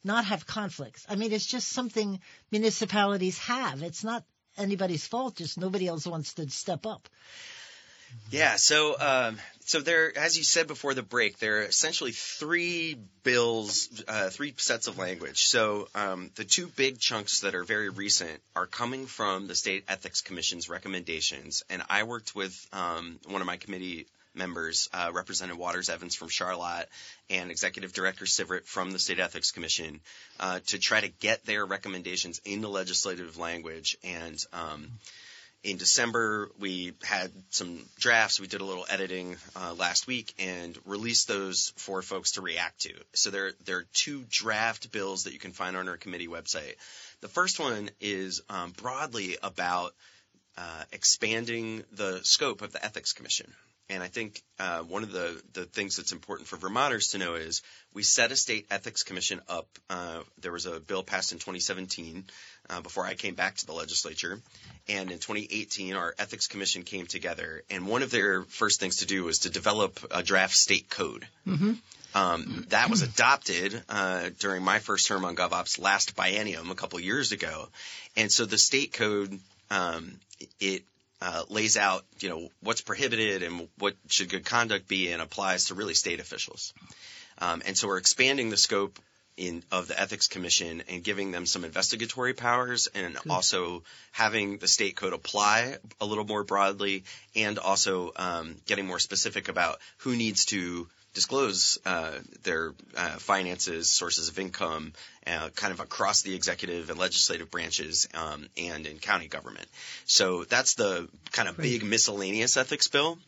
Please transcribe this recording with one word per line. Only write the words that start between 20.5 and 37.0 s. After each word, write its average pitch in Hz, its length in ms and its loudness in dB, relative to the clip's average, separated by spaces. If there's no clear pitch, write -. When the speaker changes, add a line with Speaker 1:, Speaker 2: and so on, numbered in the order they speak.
Speaker 2:
recommendations, 82 1000 -4
and 92 220 -4
I 101 140 4
worked 117 280 -8
with, 95 220 -4
um, 85 540 -4
one 95 140 -2
of 90 60 -2
my 87 100 -2
committee 90 500 -8
members, 82 600 -2
uh, 87 180 0
Representative 90 460 -4
Waters 87 320 -2
Evans 87 240 -4
from 85 140 -10
Charlotte, 87 600 -2
and 90 220 -2
Executive 92 420 -4
Director 95 320 -2
Sivert 90 420 -2
from 95 260 -2
the 90 80 -4
State 90 180 0
Ethics 85 320 0
Commission, 80 500 -4
uh, 92 280 -2
to 101 120 -2
try 107 220 4
to 101 80 -2
get 104 360 0
their 104 220 0
recommendations 92 800 -4
in 101 160 -4
the 107 80 -4
legislative 90 680 -2
language. 82 680 -4
And, 82 340 -8
um, 78 380 -8
in 98 160 -4
December, 107 720 2
we 90 320 -4